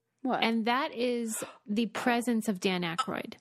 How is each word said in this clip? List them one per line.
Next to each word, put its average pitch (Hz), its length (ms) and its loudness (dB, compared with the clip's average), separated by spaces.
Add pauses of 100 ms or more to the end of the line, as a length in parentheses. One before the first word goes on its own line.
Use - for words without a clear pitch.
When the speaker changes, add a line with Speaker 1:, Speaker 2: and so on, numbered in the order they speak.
(220)
Speaker 1:
What? 240 200 0
Speaker 2:
And 226 220 2
that 254 300 0
is 233 500 -2 (220)
the 208 200 2
Speaker 1:
<gasps> 214 60 -8
Speaker 2:
presence 233 560 2
of 190 100 0
Dan 185 240 2
Aykroyd. 175 580 -2